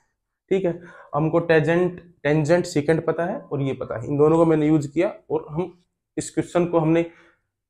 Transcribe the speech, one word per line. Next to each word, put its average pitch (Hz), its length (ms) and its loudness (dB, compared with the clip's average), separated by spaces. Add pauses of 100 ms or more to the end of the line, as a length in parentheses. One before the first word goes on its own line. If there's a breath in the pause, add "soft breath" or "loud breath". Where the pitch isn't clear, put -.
(520 loud breath)
ठीक 190 140 0
है, 175 160 -4 (340 loud breath)
हमको 156 260 0
टेंजेंट, 170 580 2 (240)
टेंजेंट 156 420 2
सेकेंड 156 400 0
पता 170 200 -2
है 220 160 -6
और 139 200 -6
ये 135 140 -2
पता - 220 -8
है, 117 100 -10
इन 143 100 -4
दोनों 156 200 4
को 165 80 4
मैंने 156 220 2
यूज़ 151 220 2
किया 180 240 -2 (160)
और 156 220 -4
हम 170 200 -6 (460)
इस 151 120 -6
क्वेश्चन 170 360 -2
को 170 140 0
हमने 160 240 2 (680 soft breath)